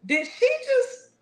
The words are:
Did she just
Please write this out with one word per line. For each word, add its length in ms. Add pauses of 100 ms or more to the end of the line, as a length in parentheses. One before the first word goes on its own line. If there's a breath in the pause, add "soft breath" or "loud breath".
Did 240
she 220 (160)
just 440 (120)